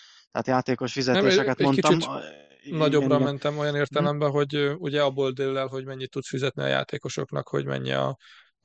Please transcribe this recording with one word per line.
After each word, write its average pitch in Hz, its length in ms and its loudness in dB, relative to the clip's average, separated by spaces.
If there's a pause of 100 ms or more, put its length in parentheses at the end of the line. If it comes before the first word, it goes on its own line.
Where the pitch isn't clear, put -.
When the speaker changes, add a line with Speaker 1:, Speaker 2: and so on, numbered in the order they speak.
(300)
Speaker 1:
tehát 120 160 -4
játékos 127 480 0
Speaker 2:
Nem, 135 100 -2
Speaker 1:
fizetéseket 131 540 4
Speaker 2:
egy - 60 2
Speaker 1:
mondtam. 139 300 4
Speaker 2:
kicsit 160 160 2
Speaker 1:
A, - 120 -8 (400)
igen, 156 160 -6
Speaker 2:
nagyobbra 143 360 4
Speaker 1:
igen. 147 80 4
Speaker 2:
mentem 143 360 -2
olyan 147 140 -2
Speaker 1:
Mhm. 143 80 -2
Speaker 2:
értelemben, 147 500 0
hogy, 143 240 0
ö, 143 180 0
ugye 147 300 -2
abból 135 280 0
dől 135 280 -4
el, 135 80 -2
hogy 135 180 -8
mennyit 131 260 -10
tudsz - 180 -8
fizetni 135 340 -4
a 135 40 -2
játékosoknak, 135 800 -4
hogy 69 160 -2
mennyi 67 280 -4
a, 67 240 -2 (480)